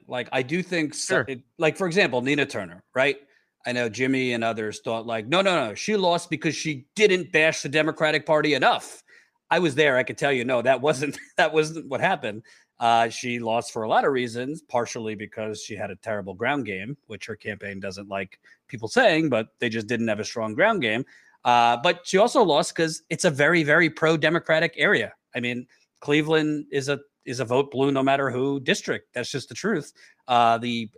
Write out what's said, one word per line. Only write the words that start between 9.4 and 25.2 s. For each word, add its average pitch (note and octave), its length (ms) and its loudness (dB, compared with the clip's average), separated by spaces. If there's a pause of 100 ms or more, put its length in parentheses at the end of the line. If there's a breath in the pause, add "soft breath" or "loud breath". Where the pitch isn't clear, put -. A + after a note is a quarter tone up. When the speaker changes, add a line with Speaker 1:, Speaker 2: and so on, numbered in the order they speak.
Speaker 1:
I E3 100 4
was D#3 160 0
there. C#3+ 220 4
I B2+ 60 2
could A#2 140 -6
tell C#3+ 140 0
you, B2 140 0
no, B2 160 0
that B2+ 180 4
wasn't, C#3+ 480 -2
<laughs> - 100 -12
that D#3+ 140 4
wasn't D#3 380 0
what B2+ 100 -4
happened. B2 440 -2 (360 soft breath)
Uh, A#2 300 4
she A#2+ 280 -6
lost A2+ 340 -2
for A2+ 120 -6
a A2 60 -4
lot G#3+ 160 2
of D3+ 60 2
reasons, B2+ 520 -4
partially A2+ 500 -4
because G#2+ 480 -10
she A2 140 -12
had G2+ 160 -8
a F#2 60 -14
terrible G2+ 360 -8
ground B2 320 -4
game, G2+ 320 -8 (100)
which G#2 200 -14
her G#2 80 -8
campaign G2+ 440 -10
doesn't G2 280 -10
like G2 320 -8 (280 soft breath)
people A2 200 -12
saying, D#3+ 420 4
but A2+ 200 0 (100)
they A#2+ 100 0
just A2 180 -4
didn't A#2 200 0
have G#2+ 120 0
a G2+ 60 -4
strong A2 300 -6
ground G3 260 2
game. A#2 240 0 (380 soft breath)
Uh, A#2+ 340 6
but F3 280 0
she F#3 120 0
also A#3+ 240 4
lost E3 320 4
'cause D#3+ 360 -2
it's E3 160 -2
a F3+ 40 6
very, D3+ 340 4
very D3+ 260 4
pro-Democratic D#3+ 880 2
area. D3 360 2 (220)